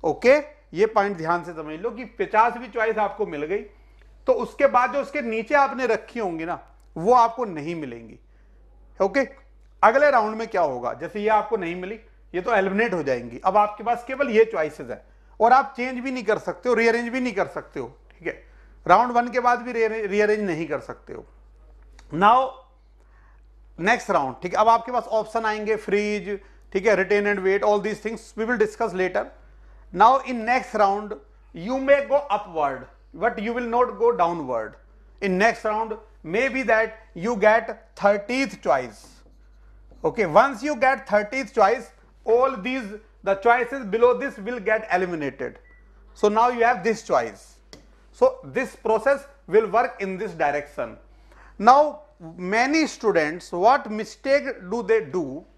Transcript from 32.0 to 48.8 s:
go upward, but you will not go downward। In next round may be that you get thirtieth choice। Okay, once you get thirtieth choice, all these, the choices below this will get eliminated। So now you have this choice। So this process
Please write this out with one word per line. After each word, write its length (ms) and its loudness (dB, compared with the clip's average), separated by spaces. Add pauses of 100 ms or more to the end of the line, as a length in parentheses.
go 100 0 (120)
upward, 580 -4 (260)
but 280 -2
you 120 -4
will 220 -4
not 240 0
go 120 4
downward। 640 -2 (460)
In 160 0
next 280 2
round 320 -2 (260)
may 240 -2
be 160 -4
that 340 0 (180)
you 200 -4
get 360 4 (240)
thirtieth 640 0
choice। 440 -2 (1000)
Okay, 220 0
once 380 4
you 120 -2
get 320 0
thirtieth 460 -2
choice, 380 2 (340)
all 320 2
these, 340 -6 (320)
the 120 0
choices 500 0
below 280 4
this 240 -6
will 220 -8
get 320 -2
eliminated। 680 -4 (560)
So 160 2
now 200 2
you 140 0
have 200 2
this 200 -2
choice। 540 -4 (600)
So 240 2
this 320 -6
process 500 0 (220)